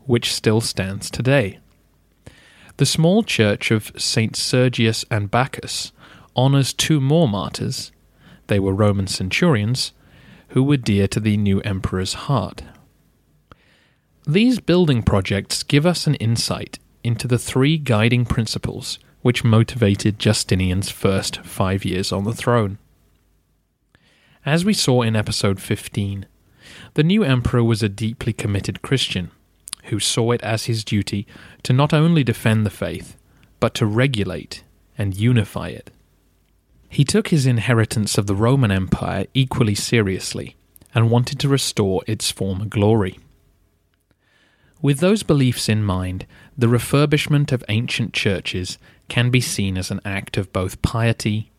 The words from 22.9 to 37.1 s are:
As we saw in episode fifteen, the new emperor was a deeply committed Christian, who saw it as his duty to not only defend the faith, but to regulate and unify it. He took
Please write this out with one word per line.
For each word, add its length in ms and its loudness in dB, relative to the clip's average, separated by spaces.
As 180 0
we 120 2
saw 260 2
in 140 2
episode 440 0
fifteen, 680 -6
the 100 2
new 200 4
emperor 400 2
was 180 2
a 80 2
deeply 420 -6
committed 520 -4
Christian, 480 -2
who 140 -4
saw 340 0
it 100 -4
as 220 -4
his 180 -2
duty 420 -2
to 100 0
not 220 4
only 280 4
defend 400 2
the 60 0
faith, 480 -10
but 140 0
to 140 0
regulate 760 -2
and 180 -2
unify 520 0
it. 200 -14
He 140 2
took 260 0